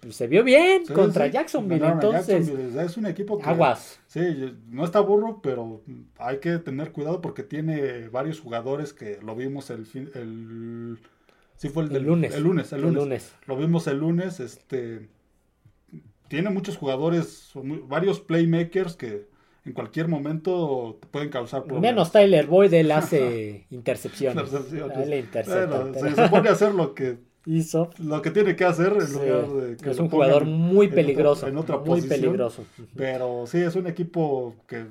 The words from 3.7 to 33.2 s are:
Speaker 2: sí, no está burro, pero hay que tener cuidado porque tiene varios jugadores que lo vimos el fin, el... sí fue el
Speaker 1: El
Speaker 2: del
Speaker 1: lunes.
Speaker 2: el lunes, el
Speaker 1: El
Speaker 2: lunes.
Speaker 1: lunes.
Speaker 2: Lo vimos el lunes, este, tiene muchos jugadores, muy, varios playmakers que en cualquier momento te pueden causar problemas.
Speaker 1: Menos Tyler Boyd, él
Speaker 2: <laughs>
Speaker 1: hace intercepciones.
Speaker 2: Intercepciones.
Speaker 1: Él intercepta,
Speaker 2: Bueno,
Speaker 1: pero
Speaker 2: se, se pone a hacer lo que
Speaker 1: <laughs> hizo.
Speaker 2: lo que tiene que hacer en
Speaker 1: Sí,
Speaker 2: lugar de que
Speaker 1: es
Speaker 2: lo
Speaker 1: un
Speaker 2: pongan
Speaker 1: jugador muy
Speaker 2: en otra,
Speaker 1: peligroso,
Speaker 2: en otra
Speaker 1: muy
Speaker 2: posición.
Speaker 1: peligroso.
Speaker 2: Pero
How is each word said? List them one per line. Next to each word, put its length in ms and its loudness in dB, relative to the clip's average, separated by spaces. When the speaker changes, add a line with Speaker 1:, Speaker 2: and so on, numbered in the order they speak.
Speaker 2:
sí, 460 -4
no 160 -6
está 140 0
burro, 420 2
pero 400 -6
hay 220 -6
que 200 -2
tener 320 -8
cuidado 300 -4
porque 220 -8
tiene 680 -4
varios 320 -6
jugadores 520 -6
que 300 -12
lo 120 -10
vimos 340 -8
el 160 -12
fin, 280 -14
el... 840 -12
sí 120 -8
fue 140 -4
el 60 -4
Speaker 1:
El 60 -4
Speaker 2:
del 80 -2
Speaker 1:
lunes. 320 0
Speaker 2:
el 80 -2
lunes, 300 0
el 60 -6
Speaker 1:
El 60 -2
Speaker 2:
lunes. 180 2
Speaker 1:
lunes. 320 -6
Speaker 2:
Lo 100 -6
vimos 300 0
el 100 0
lunes, 420 -2
este, 680 -10
tiene 220 -2
muchos 280 -4
jugadores, 760 -2
muy, 220 -8
varios 320 -2
playmakers 760 0
que 300 -10
en 60 -12
cualquier 380 -4
momento 880 -2
te 80 -20
pueden 220 -6
causar 340 -6
problemas. 180 -4
Speaker 1:
Menos 180 2
Tyler 360 8
Boyd, 260 6
él 180 6
Speaker 2:
<laughs> 0 -
Speaker 1:
hace 800 0
intercepciones. 760 -4
Speaker 2:
Intercepciones. 540 -8
Speaker 1:
Él 160 -2
intercepta, 520 -2
Speaker 2:
Bueno, 160 -4
Speaker 1:
pero 220 -2
Speaker 2:
se, 60 4
se 80 8
pone 200 6
a 20 6
hacer 220 4
lo 200 0
que 240 -4
Speaker 1:
<laughs> 140 -20
hizo. 440 0
Speaker 2:
lo 220 -4
que 100 -4
tiene 240 2
que 100 2
hacer 280 2
en 140 2
Speaker 1:
Sí, 60 -6
Speaker 2:
lugar 360 0
de 280 -4
que 140 -8
Speaker 1:
es 60 -2
Speaker 2:
lo 60 0
Speaker 1:
un 60 0
Speaker 2:
pongan 200 4
Speaker 1:
jugador 160 6
muy 420 4
Speaker 2:
en 40 -4
otra, 100 -2
Speaker 1:
peligroso, 460 2
Speaker 2:
en 100 -4
otra 200 -2
Speaker 1:
muy 100 -8
Speaker 2:
posición. 220 2
Speaker 1:
peligroso. 540 0
Speaker 2:
Pero 520 -4